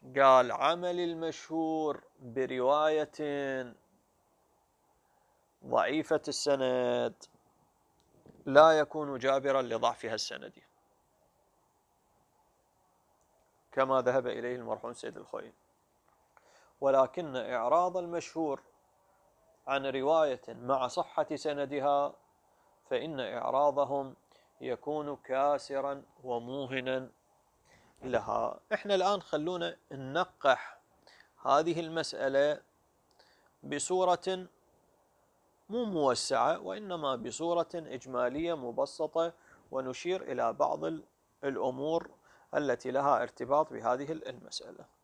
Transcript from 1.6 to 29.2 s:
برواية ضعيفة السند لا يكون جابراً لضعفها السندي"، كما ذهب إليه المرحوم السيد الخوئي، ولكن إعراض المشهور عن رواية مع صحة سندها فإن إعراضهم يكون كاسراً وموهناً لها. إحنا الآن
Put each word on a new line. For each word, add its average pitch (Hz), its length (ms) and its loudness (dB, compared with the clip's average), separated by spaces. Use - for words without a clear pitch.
برواية 131 960 0
ضعيفة 135 640 0
السند 127 960 0
لا 151 260 10
يكون 147 460 0
جابراً 135 440 2
لضعفها 117 520 -2
السندي"، - 500 -10
كما 131 300 2
ذهب 123 260 2
إليه 117 280 -6
المرحوم 117 360 -8
السيد - 260 -12
الخوئي، 104 360 -14
ولكن 135 540 2
إعراض 127 600 0
المشهور 165 640 -6
عن 135 180 -2
رواية 139 600 2
مع 123 400 -2
صحة 156 480 -2
سندها 143 760 0
فإن 135 300 -4
إعراضهم 131 960 0
يكون 147 540 -4
كاسراً 139 880 -2
وموهناً 127 840 -4
لها. 113 560 -2
إحنا 202 220 0
الآن 190 260 2